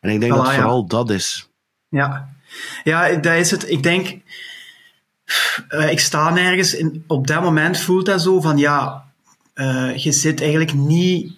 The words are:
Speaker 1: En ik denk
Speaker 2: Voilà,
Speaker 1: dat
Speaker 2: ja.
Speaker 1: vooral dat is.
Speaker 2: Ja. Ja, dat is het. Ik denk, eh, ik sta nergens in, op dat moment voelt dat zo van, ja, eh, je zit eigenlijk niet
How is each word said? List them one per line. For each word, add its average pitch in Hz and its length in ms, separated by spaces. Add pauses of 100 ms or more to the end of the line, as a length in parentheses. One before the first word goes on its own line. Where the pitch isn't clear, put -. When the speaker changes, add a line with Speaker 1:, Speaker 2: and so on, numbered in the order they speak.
Speaker 1:
En 104 100
ik 107 100
denk 117 120
Speaker 2:
Voilà, - 40
Speaker 1:
dat 127 100
Speaker 2:
ja. 135 80
Speaker 1:
vooral 123 320
dat 110 240
is. - 380 (400)
Speaker 2:
Ja. 139 400 (560)
Ja, 165 300
dat 165 200
is 170 160
het. - 200
Ik 143 120
denk, 180 340 (1500)
eh, 151 220
ik 160 100
sta 156 300
nergens 180 440
in, 160 320
op 135 200
dat 156 160
moment 170 380
voelt 185 260
dat 190 160
zo 185 180
van, 151 180
ja, 143 460 (500)
eh, 131 420
je 147 160
zit - 280
eigenlijk 156 340
niet 170 640